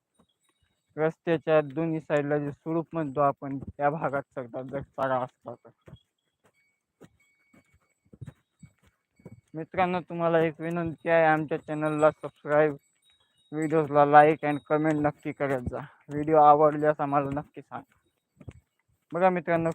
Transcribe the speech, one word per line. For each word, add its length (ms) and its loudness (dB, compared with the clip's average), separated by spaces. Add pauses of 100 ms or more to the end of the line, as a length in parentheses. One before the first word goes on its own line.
(960)
रस्त्याच्या 640 0
दोन्ही 400 -4
साईडला 380 -2
जे 120 -6
सुरूप 420 -6
म्हणतो 280 -6
आपण, 380 -2
त्या 320 -4
भागात 320 -4 (140)
चरतात, 280 -12
जर 160 -10
चारा 380 -4
असला 360 -12
तर. 400 -20 (3500)
मित्रांनो, 460 -2
तुम्हाला 400 0
एक 200 -2
विनंती 480 -6
आहे, 160 4
आमच्या 340 0
चॅनलला 520 0
सबस्क्राईब, 680 -2 (760)
व्हिडिओजला 520 2
like 440 6
and 100 -4 (100)
comment 380 0
नक्की 260 -8
करत 380 -4
जा. 100 -10 (280)
व्हिडिओ 340 -2
आवडल्यास 580 4
आम्हाला 300 -2
नक्की 300 -12
सांगा. 880 -20 (640)
बघा 180 4
मित्रांनो, 440 -2